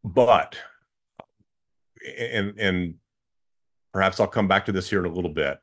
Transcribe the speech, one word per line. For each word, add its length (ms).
But, 540
and, 520
and 360
perhaps 260
I'll 60
come 220
back 180
to 60
this 180
here 120
in 80
a 40
little 180
bit 300